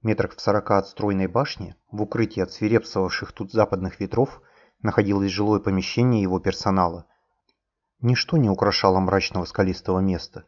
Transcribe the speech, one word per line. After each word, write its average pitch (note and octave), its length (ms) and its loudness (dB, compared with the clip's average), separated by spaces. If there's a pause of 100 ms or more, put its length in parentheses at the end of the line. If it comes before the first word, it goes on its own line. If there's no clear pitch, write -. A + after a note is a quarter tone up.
Метрах G#2 340 0
в - 40 -20
сорока G2+ 380 2
от F#2+ 80 0
стройной G2 400 -2
башни, F#2+ 480 -4 (160)
в G#2 100 -8
укрытии G#2+ 400 -4
от F2+ 120 -4
свирепствовавших G#2+ 800 -2
тут G2 180 -12
западных F#2+ 480 0
ветров, G#2+ 420 -2 (400)
находилось G2 520 2
жилое G#2 260 2
помещение G#2+ 640 2
его F#2 160 0
персонала. F2+ 680 0 (920)
Ничто B2 360 0
не B2+ 120 4
украшало F#2+ 520 2
мрачного F#2 460 0
скалистого F#2 520 -2
места. F#2+ 500 -2